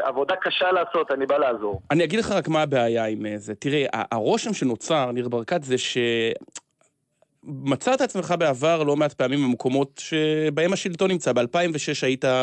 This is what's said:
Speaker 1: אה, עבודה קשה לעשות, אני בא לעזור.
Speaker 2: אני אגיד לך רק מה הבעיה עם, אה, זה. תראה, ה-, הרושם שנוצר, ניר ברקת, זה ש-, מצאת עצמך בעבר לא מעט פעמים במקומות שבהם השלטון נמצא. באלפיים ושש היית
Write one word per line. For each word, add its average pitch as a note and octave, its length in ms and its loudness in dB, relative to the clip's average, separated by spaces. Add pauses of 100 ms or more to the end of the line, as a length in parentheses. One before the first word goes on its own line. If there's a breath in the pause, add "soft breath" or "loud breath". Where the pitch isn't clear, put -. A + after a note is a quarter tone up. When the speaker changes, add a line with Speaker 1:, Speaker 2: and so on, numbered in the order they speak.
Speaker 1:
אה, - 60 0
עבודה C#3 280 -2
קשה F#3 360 0
לעשות, E3+ 400 0
אני C#3 140 -2
בא C#3+ 120 2
לעזור. G#2+ 440 0 (100)
Speaker 2:
אני E3+ 120 4
אגיד E3+ 160 0
לך G#3+ 120 -2
רק F#3 160 0
מה D#3 140 2
הבעיה A#2 440 2
עם, G#2+ 200 -4
אה, G#2 120 -6
זה. G#2 180 -10
תראה, C#3 380 0
ה-, A2+ 220 -4
הרושם F#3+ 380 0
שנוצר, B2+ 580 0
ניר A#2+ 180 -4
ברקת, B2 340 -2
זה B2+ 140 0
ש-, - 200 -4 (1500)
מצאת C#3 580 0
עצמך F3 380 -2
בעבר D#3 440 2
לא D3 120 2
מעט D3 180 2
פעמים C3+ 300 0
במקומות C3 540 0
שבהם D#3 760 0
השלטון F#3+ 380 0
נמצא. D3+ 220 0
באלפיים E3 400 0
ושש D3 300 -4
היית C3 220 0 (180)